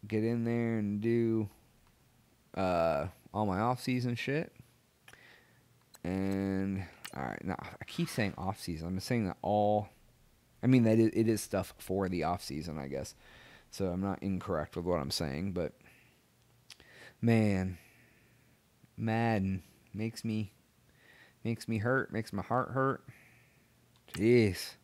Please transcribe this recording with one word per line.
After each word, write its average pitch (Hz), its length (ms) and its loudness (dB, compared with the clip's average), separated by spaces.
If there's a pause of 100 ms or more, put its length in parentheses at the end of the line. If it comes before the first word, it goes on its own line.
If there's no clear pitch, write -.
get 107 180 0
in 117 200 0
there 117 340 0
and 104 220 0
do, 113 480 2 (1080)
uh, 85 500 2 (260)
all 107 140 4
my 95 140 2
off-season 123 560 2
shit. 143 360 -2 (1500)
And, 95 840 -2 (320)
all 67 60 -6
right, 53 220 -8
now, 90 160 -4
I - 240 -14
keep - 240 -4
saying 104 300 -2
off-season. 87 480 -6
I've 90 80 -4
been 92 60 -4
saying 117 260 0
that 87 160 -4
all, 104 460 2 (760)
I 113 40 0
mean, 127 180 8
that 113 140 6
it, 110 160 6
it 110 140 2
is 107 140 0
stuff - 360 -4
for 95 300 -2
the 90 160 -2
off-season, 78 540 -6
I 69 80 -8
guess. 69 280 -8 (560)
So - 160 -4
I'm 90 140 -2
not 98 220 -2
incorrect 90 540 -4
with 87 80 -6
what 87 160 2
I'm 69 100 -4
saying, 82 420 -4
but, 85 200 -4 (1500)
man, 101 580 4 (1160)
Madden 110 680 0 (300)
makes 110 320 -6
me, 107 280 -2 (920)
makes 113 240 -4
me 113 100 0
hurt, 123 340 0
makes 113 200 -6
my 101 100 -4
heart 120 280 -2
hurt. 131 340 0 (1120)
Jeez. 107 680 4